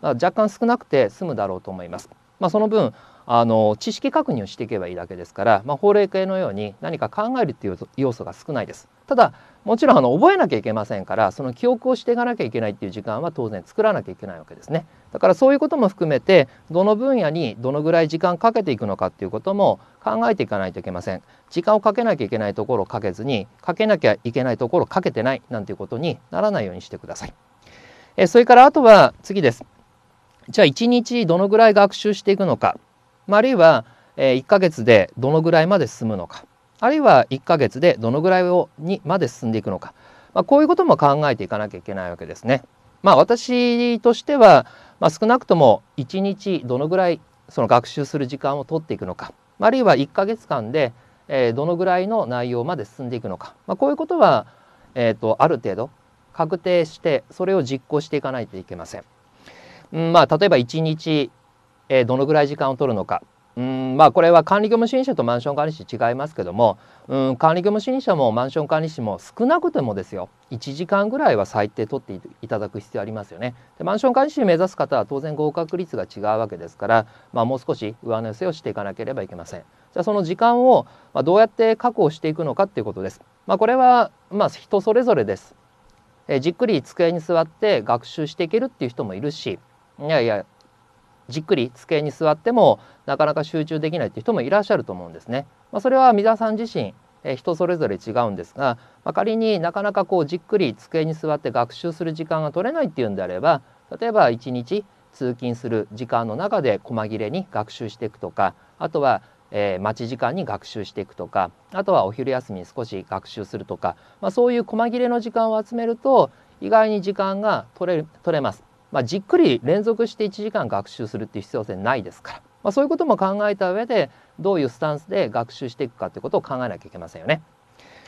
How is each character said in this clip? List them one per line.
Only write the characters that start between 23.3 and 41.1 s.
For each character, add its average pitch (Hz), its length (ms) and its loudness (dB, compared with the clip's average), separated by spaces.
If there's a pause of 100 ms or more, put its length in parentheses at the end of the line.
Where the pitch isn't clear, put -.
か 175 140 -4
け 220 120 0
な 208 120 2
き 127 100 2
ゃ 104 160 2
い 117 80 -6
け 131 100 -2
な 127 100 -2
い 110 40 -2
と 123 140 -4
こ 175 80 0
ろ 123 60 2
を - 20 0
か - 160 -4
け - 80 -2
て 113 120 -4
な 131 120 -2
い - 160 -10
な 117 80 -8
ん 101 80 -10
て 104 60 -12
い - 20 -8
う - 20 -10
こ 98 100 -12
と 120 120 -8
に 147 200 -4 (120)
な 180 100 -4
ら 214 100 0
な 165 120 -2
い 101 40 -4
よ 90 60 -10
う 90 40 -14
に 98 40 -14
し - 80 -20
て - 80 -14
く - 100 -20
だ - 100 -14
さ - 100 -14
い。 - 80 -20 (840)
え、 190 100 4
そ 240 120 4
れ 240 80 8
か 247 80 8
ら 247 100 12
あ 294 80 8
と 302 100 4
は 202 300 10 (100)
次 196 200 -2
で 120 100 4
す。 - 120 -16 (840)
じ 220 140 2
ゃ - 0 -
あ、 - 20 10
一 196 240 2
日 240 380 2
ど 165 100 4
の 196 120 2
ぐ 214 100 4
ら 226 100 10
い 208 60 6
学 202 180 6
習 208 220 -2
し - 80 -8
て 196 100 2
い 196 60 0
く 196 80 -2
の 139 100 0
か、 92 220 0 (480)
ま 202 100 2
あ、 - 20 8
あ 220 40 6
る 254 60 2
い 262 60 2
は、 160 300 8 (320)
え 135 160 2
ー、 - 40 4
一 131 80 -4
ヶ 202 140 4
月 165 240 0
で 107 360 6
ど 127 120 0
の 160 120 4
ぐ 165 80 0
ら 165 100 6
い 160 60 2
ま 196 120 2
で 135 80 0
進 113 220 -8
む 107 80 -2
の 87 100 -8
か、 - 200 -20 (340)
あ 226 80 2
る 294 60 4
い 311 60 0
は 156 280 8
一 131 120 -4
ヶ 170 180 2
月 127 220 0
で 165 180 4
ど 113 120 -2
の 147 120 -2
ぐ 185 80 2
ら 185 80 4
い 180 100 2
を、 180 300 0
に、 175 260 -6
ま 180 140 -2
で 147 100 0
進 117 220 -6
ん - 20 -2
で 110 60 -2
い 101 40 -4
く 107 80 -6
の 92 80 -6
か、 - 140 -16 (400)
ま 190 80 2
あ、 185 40 -2
こ 277 140 6
う 302 40 6
い - 20 6
う 294 40 4
こ 349 80 2
と 370 100 2
も 202 100 6
考 143 320 4